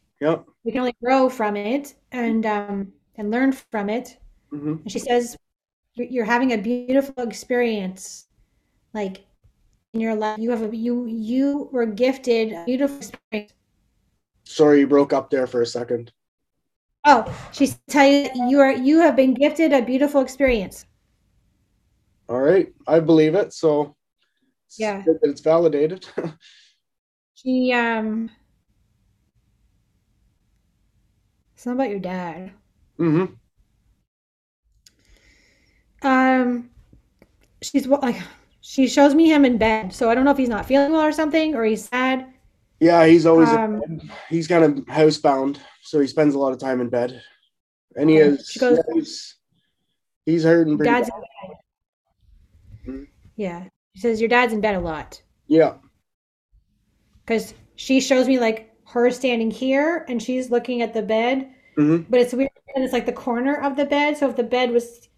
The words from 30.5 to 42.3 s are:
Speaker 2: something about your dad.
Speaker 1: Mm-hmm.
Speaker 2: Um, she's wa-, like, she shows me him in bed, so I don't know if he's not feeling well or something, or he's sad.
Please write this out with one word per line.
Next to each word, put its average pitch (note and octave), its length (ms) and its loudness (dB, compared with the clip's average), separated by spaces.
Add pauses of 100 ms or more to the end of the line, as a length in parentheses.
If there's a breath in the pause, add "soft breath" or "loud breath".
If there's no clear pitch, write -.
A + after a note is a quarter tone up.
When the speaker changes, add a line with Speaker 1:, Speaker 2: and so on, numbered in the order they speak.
Speaker 2:
something B3 260 -8
about A#3+ 100 -4
your G3+ 100 -8
dad. F3+ 520 -10 (460)
Speaker 1:
Mm-hmm. E3+ 360 0 (2750)
Speaker 2:
Um, C4 680 0 (920)
she's - 260 -2
wa-, C#4 140 2
like, A#3 180 -4 (400 loud breath)
she - 280 0
shows C#4+ 260 6
me D#4+ 160 6
him C#4+ 140 6
in B3 140 2
bed, A3 340 0
so A3+ 180 0
I A#3 40 2
don't C4 100 2
know C#4+ 60 6
if C#4 80 2
he's B3+ 100 0
not G#3 180 -4
feeling C#4+ 260 2
well D#4 100 2
or D4+ 100 2
something, D#4 420 0
or A#3 100 -2
he's A3 240 -2
sad. C4 380 -2 (540)